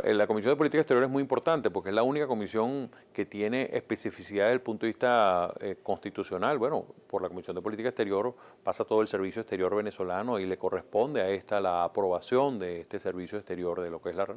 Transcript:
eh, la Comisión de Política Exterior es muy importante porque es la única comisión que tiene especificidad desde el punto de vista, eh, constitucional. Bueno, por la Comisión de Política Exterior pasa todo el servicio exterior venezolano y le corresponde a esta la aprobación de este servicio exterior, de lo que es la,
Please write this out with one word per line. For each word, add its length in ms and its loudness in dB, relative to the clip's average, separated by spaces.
eh, 100 4
la 140 6
Comisión 240 2
de 40 2
Política 260 4
Exterior 200 4
es 80 2
muy 100 2
importante 520 2
porque 160 -4
es 80 -2
la 80 4
única 240 0
comisión 600 -2
que 140 -2
tiene 460 -2
especificidad 720 -2
desde 100 6
el 60 0
punto 260 -4
de 60 0
vista, 640 4
eh, 240 -6
constitucional. 760 -2
Bueno, 280 -2
por 120 -4
la 80 -2
Comisión 280 -10
de 60 -6
Política 260 -4
Exterior 440 0
pasa 220 -2
todo 180 4
el 60 -2
servicio 340 -2
exterior 320 -2
venezolano 640 -2
y 80 -4
le 100 -2
corresponde 640 0
a 100 2
esta 300 -2
la 220 2
aprobación 760 0
de 180 -6
este 220 -10
servicio 380 -6
exterior, 420 -4
de 100 -4
lo 100 -8
que 100 -6
es 40 -4
la, 120 -2